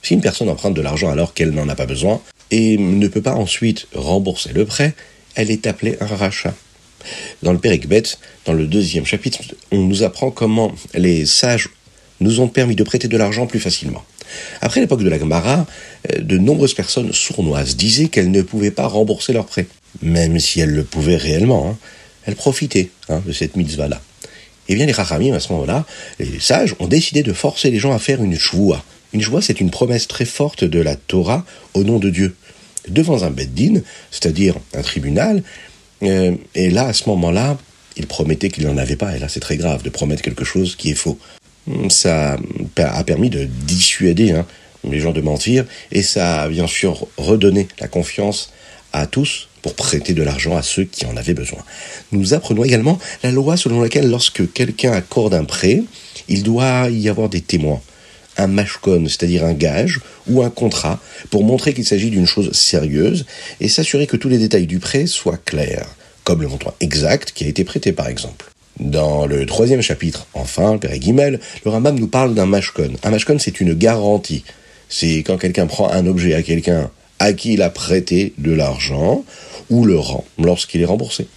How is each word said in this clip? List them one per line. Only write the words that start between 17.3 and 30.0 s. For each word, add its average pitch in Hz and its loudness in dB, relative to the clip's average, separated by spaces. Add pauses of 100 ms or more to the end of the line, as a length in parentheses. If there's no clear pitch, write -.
disaient - 2
qu'elles 95 2
ne 98 4
pouvaient 104 0
pas 131 -2
rembourser 107 0
leurs 110 0
prêts, - -4 (340)
même 82 2
si 82 0
elles 76 2
le 73 0
pouvaient 80 2
réellement, 80 2
hein. 110 -6 (480)
Elles 101 -4
profitaient, 123 0 (180)
hein, 80 -2
de 82 -6
cette 82 -4
mitzvah-là. 73 -2 (680)
Eh 95 2
bien, 110 2
les 143 2
Chachamim, 131 0
à 82 -2
ce - -8
moment-là, 90 -2 (340)
les - -6
sages, - 2
ont 90 -4
décidé 147 2
de 110 -2
forcer - 0
les 110 0
gens 135 0
à 110 0
faire 131 -2
une 87 0
shvoua. 90 2 (300)
Une 107 0
shvoua, 120 0
c'est - -2
une 90 2
promesse 123 0